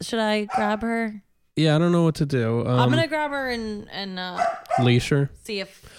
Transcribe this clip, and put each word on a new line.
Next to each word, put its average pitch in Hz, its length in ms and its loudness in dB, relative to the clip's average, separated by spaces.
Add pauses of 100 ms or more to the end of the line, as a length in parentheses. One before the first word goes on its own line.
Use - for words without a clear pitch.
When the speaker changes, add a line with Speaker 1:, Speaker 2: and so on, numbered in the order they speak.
Speaker 1:
Should 226 160 -4
I 214 260 0
grab 214 380 -2
her? 226 400 -4 (340)
Speaker 2:
Yeah, 151 200 4
I - 20 4
don't 175 140 4
know 170 100 4
what 160 140 4
to 151 100 0
do. 117 400 0
Um, 123 140 2
Speaker 1:
I'm 123 100 6
gonna 320 160 2
grab 302 240 -2
her 269 180 -4
and, 220 420 -6
and, 190 280 -8
uh, 185 260 -4 (380)
Speaker 2:
leash 120 260 2
her? 143 220 2 (140)
Speaker 1:
see 202 160 -6
if - 220 -14 (160)